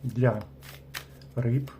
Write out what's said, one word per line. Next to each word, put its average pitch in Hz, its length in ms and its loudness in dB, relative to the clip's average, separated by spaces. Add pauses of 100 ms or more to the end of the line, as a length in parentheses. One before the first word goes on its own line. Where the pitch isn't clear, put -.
для 117 380 4 (920)
риб 123 440 2